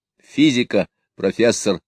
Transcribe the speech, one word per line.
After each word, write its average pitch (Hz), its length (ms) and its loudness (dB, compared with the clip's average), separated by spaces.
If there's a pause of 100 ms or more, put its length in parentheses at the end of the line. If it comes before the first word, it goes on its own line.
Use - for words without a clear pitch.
(220)
Физика — 120 680 0 (280)
профессор 104 720 -2